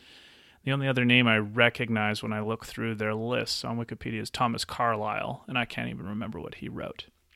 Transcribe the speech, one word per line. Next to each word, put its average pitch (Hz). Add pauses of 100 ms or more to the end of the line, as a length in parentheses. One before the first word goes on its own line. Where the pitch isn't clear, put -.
(640)
The 135
only 139
other 127
name 123
I 110
recognize 107
when 110
I 107
look 110
through 113
their 107
lists 113
on 117
Wikipedia 113
is 117
Thomas 117
Carlyle, 110
and 131
I 120
can't -
even -
remember 101
what -
he -
wrote. - (280)